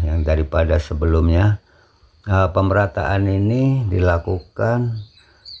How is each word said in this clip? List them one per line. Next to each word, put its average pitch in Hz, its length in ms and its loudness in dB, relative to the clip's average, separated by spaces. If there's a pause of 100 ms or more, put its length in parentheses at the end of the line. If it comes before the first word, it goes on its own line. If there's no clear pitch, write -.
yang 82 160 -2
daripada 78 560 0
sebelumnya. 82 880 0 (640)
Ah, 95 240 2
pemerataan 98 720 0
ini 117 640 0
dilakukan, 95 1120 -2 (580)